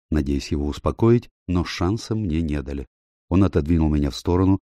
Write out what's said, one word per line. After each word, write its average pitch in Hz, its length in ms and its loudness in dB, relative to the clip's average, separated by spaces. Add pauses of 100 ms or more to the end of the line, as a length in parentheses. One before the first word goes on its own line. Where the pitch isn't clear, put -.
(100)
надеясь 71 420 -2
его 73 140 -2
успокоить, 113 640 0 (180)
но 90 160 0
шанса 107 500 -4
мне 85 280 -2
не 73 200 -4
дали. 69 240 -10 (420)
Он 95 160 4
отодвинул 80 460 2
меня 71 200 0
в - 60 -10
сторону 92 440 2 (120)